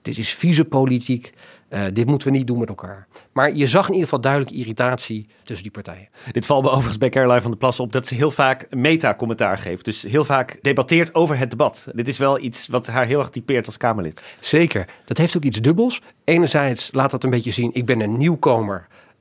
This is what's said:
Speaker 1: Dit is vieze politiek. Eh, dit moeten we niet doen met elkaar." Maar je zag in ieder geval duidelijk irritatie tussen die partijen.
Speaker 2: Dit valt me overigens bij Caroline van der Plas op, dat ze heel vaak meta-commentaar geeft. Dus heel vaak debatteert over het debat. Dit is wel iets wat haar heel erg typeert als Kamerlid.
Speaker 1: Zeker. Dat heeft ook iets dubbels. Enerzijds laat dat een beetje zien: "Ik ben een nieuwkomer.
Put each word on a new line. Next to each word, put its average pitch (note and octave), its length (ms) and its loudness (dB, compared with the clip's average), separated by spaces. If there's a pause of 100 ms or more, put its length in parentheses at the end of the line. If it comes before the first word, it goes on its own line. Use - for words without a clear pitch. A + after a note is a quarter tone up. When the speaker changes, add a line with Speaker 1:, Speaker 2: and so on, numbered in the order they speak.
Speaker 1:
Dit A2+ 160 -8
is A2 160 -4
vieze D#3+ 300 4
politiek. B2+ 680 0 (360)
Eh, G2+ 140 -6 (100)
dit A2+ 140 2
moeten C#3 220 0
we C#3 80 2
niet C3 100 0
doen A#2+ 120 -2
met A2+ 100 -2
elkaar." G2 380 -14 (260)
Maar C#3 220 2
je C#3+ 120 2
zag D#3+ 180 4
in G3+ 80 -2
ieder F3+ 160 2
geval C3+ 120 0
duidelijk C3+ 320 0
irritatie A#2 760 -4 (160)
tussen F#2+ 200 -12
die G#2 100 -14
partijen. F#2+ 360 -16 (240)
Speaker 2:
Dit A#2 140 -2
valt C#3 160 4
me C3+ 60 2
overigens A#2+ 300 0
bij B2+ 100 2
Caroline B2 320 4
van A#2+ 100 -4
der G#2+ 80 -6
Plas B2+ 220 0
op, A2+ 120 -6
dat B2+ 140 -2
ze - 80 -6
heel C#3+ 160 0
vaak C3 400 0
meta-commentaar A#2+ 880 0
geeft. F2+ 260 -8
Dus - 180 -6
heel C#3 220 0
vaak C3+ 360 -2
debatteert C#3+ 540 0
over D#3 240 2
het B2+ 120 -2
debat. A#2+ 420 -2
Dit A#2 160 -4
is C3+ 100 -4
wel C#3 200 2
iets - 280 -8
wat B2 200 -4
haar B2 200 0
heel C#3 120 0
erg C#3 120 -4
typeert B2 360 -2
als A#2 100 -14
Kamerlid. G#2+ 480 -4 (160)
Speaker 1:
Zeker. D3+ 480 0 (160)
Dat - 140 -6
heeft E3 180 2
ook D#3 80 -2
iets A2 160 0
dubbels. F3+ 420 2 (220)
Enerzijds D3 680 0
laat C3 180 2
dat B2+ 140 -4
een B2+ 60 2
beetje A#2+ 200 0
zien: A#2+ 220 0
"Ik B2+ 140 -2
ben A#2 140 2
een G#2+ 180 0
nieuwkomer. A#2 680 2 (340)